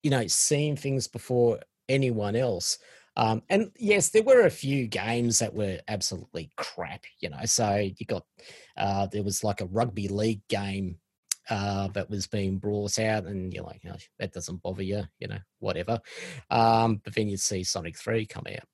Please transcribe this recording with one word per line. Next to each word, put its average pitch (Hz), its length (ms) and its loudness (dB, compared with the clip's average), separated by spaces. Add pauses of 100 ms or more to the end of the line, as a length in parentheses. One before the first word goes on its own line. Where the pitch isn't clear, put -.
you 151 80 2
know, 123 160 2
seeing 147 500 2
things 135 300 -2
before 120 540 2 (280)
anyone 117 480 2
else. - 420 0 (380)
Um, 110 320 2
and 202 280 2
yes, 208 340 2
there 220 120 6
were 240 240 8
a 147 40 8
few 135 360 0
games 113 520 0
that 107 160 0
were 98 240 -2 (100)
absolutely 87 680 -6
crap, - 480 -8 (160)
you 85 100 -6
know. 71 160 -10
So 104 300 2
you 101 300 -2
got, 90 180 -4 (520)
uh, 98 300 2
there 104 160 -4
was, 98 200 -2
like, 104 180 0
a 95 60 -4
rugby 101 420 -2
league 107 400 0
game, 98 500 -4 (520)
uh, 98 380 0
that 98 220 -4
was 101 160 -4
being 98 320 -2
brought 104 400 -2
out, 110 260 0
and 95 300 -6
you're 85 100 -8
like, 85 240 -14
"Oh, 85 80 -12 (220)
that - 140 -6
doesn't 90 300 -10
bother 95 200 -6
you," 98 220 -4 (140)
you - 100 -10
know, 101 100 -8 (220)
whatever. 104 400 -2 (500)
Um, 113 520 6
but - 120 -12
then 110 140 0
you'd 98 120 -4
see 92 240 -2
Sonic 85 320 -4
three 113 300 -2
come - 200 -12
out - 280 -12